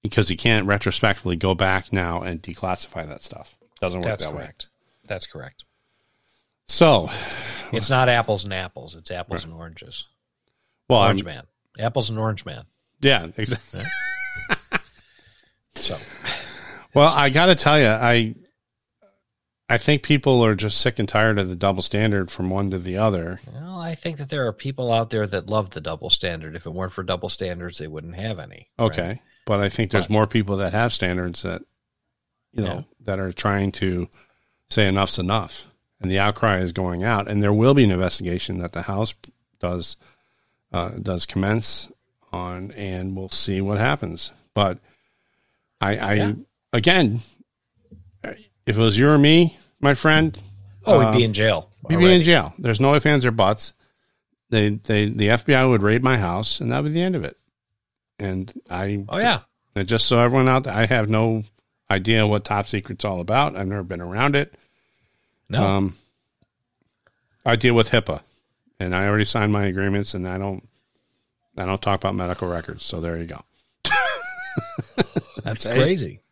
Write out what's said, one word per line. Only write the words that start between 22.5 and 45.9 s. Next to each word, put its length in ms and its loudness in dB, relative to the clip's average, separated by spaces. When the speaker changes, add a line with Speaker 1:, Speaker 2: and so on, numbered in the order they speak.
Speaker 1:
to 60 -4
the 200 -6
other. 420 -2
Speaker 2:
Well, 260 -14
I 160 -10
think 220 -10
that 120 -12
there 180 -4
are 60 -4
people 400 -6
out 160 0
there 180 -2
that 220 -4
love 220 -2
the 100 -12
double 280 -10
standard. 460 0
If 100 -14
it 60 -10
weren't 220 -8
for 100 -8
double 260 -4
standards, 480 -8
they 100 -12
wouldn't 280 -14
have 240 -8
any, 300 -20
right? 60 2
Speaker 1:
Okay. 360 -2
But 140 0
I 100 0
think 220 -2
there's 160 0
Speaker 2:
But 60 0
Speaker 1:
more 140 4
people 300 0
that 160 -2
have 200 0
standards 480 -2
that, 200 -8
you 100 -4
know, 120 -4
Speaker 2:
Yeah. 60 -10
Speaker 1:
that 180 -4
are 140 -6
trying 400 0
to 340 -2
say 180 2
enough's 320 0
enough. 480 -4
And 100 -4
the 80 0
outcry 400 2
is 120 -2
going 320 -4
out, 240 0
and 160 0
there 100 4
will 200 6
be 100 6
an 80 6
investigation 680 -4
that 120 -8
the 120 -10
House 300 -4
does, 380 -6
uh, 180 -4
does 240 -4
commence 640 -2
on, 400 -10
and 440 -8
we'll 140 -10
see 320 -2
what 160 -2
happens. 540 -4
But 260 0
I, 160 0